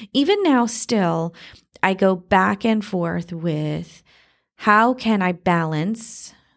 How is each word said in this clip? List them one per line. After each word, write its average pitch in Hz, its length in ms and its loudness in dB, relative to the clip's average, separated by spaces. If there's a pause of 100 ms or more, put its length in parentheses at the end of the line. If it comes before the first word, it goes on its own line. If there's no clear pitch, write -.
(120)
even 381 300 2
now 269 240 2
still, 170 680 -2 (480)
I 190 100 2
go 190 220 2
back 190 480 0
and 220 200 0
forth 170 480 -6
with 160 680 -6 (560)
how 220 380 4
can 220 260 0
I 180 120 0
balance, 170 1000 -2 (240)